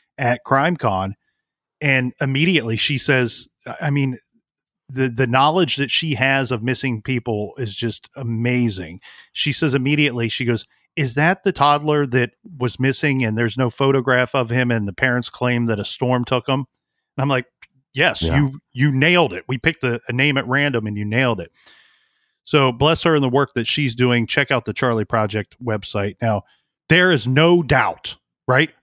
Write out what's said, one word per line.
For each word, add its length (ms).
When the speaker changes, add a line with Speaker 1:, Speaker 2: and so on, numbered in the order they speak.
Speaker 1:
at 300
CrimeCon. 680
And 400
immediately 560
she 220
says, 480
"I 100
mean, 280
the, 200
the 200
knowledge 480
that 160
she 220
has 360
of 100
missing 420
people 540
is 160
just 440
amazing." 840
She 200
says 240
immediately, 520
she 160
goes, 220
"Is 180
that 300
the 80
toddler 540
that 240
was 380
missing 420
and 160
there's 200
no 120
photograph 640
of 160
him 220
and 160
the 40
parents 360
claim 380
that 120
a 60
storm 400
took 240
him?" 120
And 640
I'm 60
like, 160
"Yes, 300
Speaker 2:
Yeah. 160
Speaker 1:
you, 220
you 180
nailed 440
it. 120
We 120
picked 260
a, 240
a 40
name 240
at 120
random 380
and 100
you 80
nailed 340
it." 140
So 300
bless 320
her 100
and 80
the 60
work 260
that 140
she's 260
doing. 320
Check 240
out 140
the 80
Charlie 320
Project 580
website. 580
Now, 220
there 240
is 160
no 340
doubt, 540
right? 220